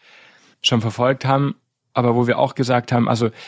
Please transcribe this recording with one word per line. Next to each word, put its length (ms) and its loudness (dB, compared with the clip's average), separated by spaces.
schon 180 2
verfolgt 440 -2
haben, 300 0
aber 220 2
wo 100 2
wir 140 0
auch 160 0
gesagt 340 -2
haben, 180 2
also 220 0